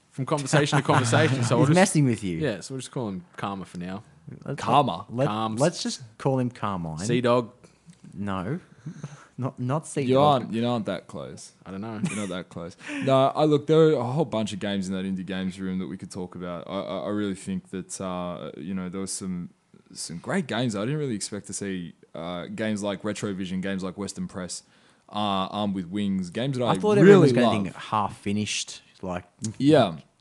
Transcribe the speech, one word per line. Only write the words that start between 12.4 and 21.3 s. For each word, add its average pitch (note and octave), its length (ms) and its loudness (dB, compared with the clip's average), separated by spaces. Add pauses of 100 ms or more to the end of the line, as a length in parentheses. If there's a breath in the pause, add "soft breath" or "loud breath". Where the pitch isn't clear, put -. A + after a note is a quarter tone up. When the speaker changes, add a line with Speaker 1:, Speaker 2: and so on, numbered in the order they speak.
Speaker 3:
close. E2+ 260 -12 (280 loud breath)
No, C3+ 320 4
I D3+ 80 2
look, D3 240 4
there D#3 100 6 (120)
are D#3 40 4
a B2+ 100 0
whole C3 220 0
bunch A2 260 -2
of G#2 80 -6
games G2+ 280 -2
in F#2+ 80 -2
that F#2 100 -4
indie F#2+ 200 -4
games F#2 340 -6
room F#2 180 -4
that F#2 80 -4
we C#2+ 100 -8
could F#2 140 -12
talk F2+ 240 -10
about. F2 340 -8
I, - 120 -12
I, F#2+ 220 -6
I F2+ 80 -4
really G#2 260 -2
think F#2+ 340 -8
that, F#2 320 -10
uh, F2+ 560 -6
you E2 160 -8
know, F#2 160 -6
there F#2+ 120 -8
was F#2+ 100 -8
some, F2+ 400 -8 (420)
some - 240 -10
great C#3 300 -4
games A#2 280 -2
I G2 100 -2
didn't C#3+ 120 -4
really C3+ 180 -4
expect G2+ 320 -10